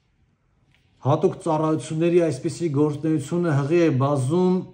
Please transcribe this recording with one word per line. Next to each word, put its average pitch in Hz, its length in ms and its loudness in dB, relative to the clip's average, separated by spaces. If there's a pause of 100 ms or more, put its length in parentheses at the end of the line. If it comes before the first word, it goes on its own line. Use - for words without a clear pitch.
(1040)
Հատուկ 151 360 0
ծառայությունների 160 840 0
այսպիսի 165 480 -2
գործունեությունը 151 880 -2
հղի 156 240 2
է 160 140 4
բազում 147 680 0 (120)